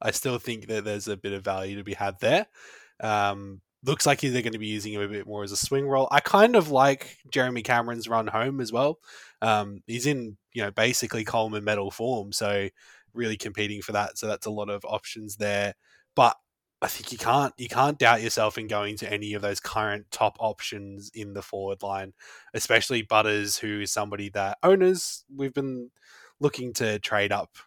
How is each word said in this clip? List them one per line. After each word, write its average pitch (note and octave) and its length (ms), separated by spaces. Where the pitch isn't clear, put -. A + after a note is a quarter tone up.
I G#2+ 100
still B2 280
think A2 280
that G#2+ 180
there's G#2 220
a G#2 100
bit G2 160
of G2 100
value G2 340
to G2+ 60
be G2 100
had G2+ 260
there. D3+ 280
Um, G2+ 600
looks C#3 220
like C#3+ 160
they're B2 200
gonna A2+ 160
be G#2+ 100
using G#2+ 260
him G#2 80
a G2+ 60
bit G2+ 200
more G#2 160
as G2 80
a G2+ 60
swing C#3 300
role. C3+ 240
I C#3+ 80
kind A3 360
of D#3+ 160
like C3+ 460
Jeremy B2+ 300
Cameron's A#2 460
run A2+ 200
home A#2+ 340
as G#2+ 100
well. C#3 280
Um, G#2 440
he's A#2+ 220
in, A#2+ 300
you A2+ 100
know, G2+ 80
basically A2+ 520
Coleman G#2+ 400
medal G2+ 280
form, A2+ 400
so G2+ 380
really A2+ 240
competing G#2 440
for - 100
that. G2+ 260
So - 100
that's G#2 200
a G#2+ 40
lot G#2 180
of G2+ 160
options G#2+ 500
there. G2+ 400
But A#2 220
I - 60
think - 240
you B2 60
can't, C3+ 400
you A#2 120
can't C#3 280
doubt A#2 240
yourself A2 360
in A2 100
going G#2 300
to G#2 140
any G#2 220
of G#2 80
those G2+ 180
current G#2 520
top G#2+ 280
options G2+ 760
in G#2 200
the G2 80
forward G2 420
line, G2 300
especially A2+ 480
Butters, G#2+ 560
who G#2 240
is G2 100
somebody G#2 380
that G2 340
owners, F#3 600
we've C3+ 200
been B2+ 360
looking B2+ 340
to G#2+ 260
trade G2+ 320
up, G2+ 240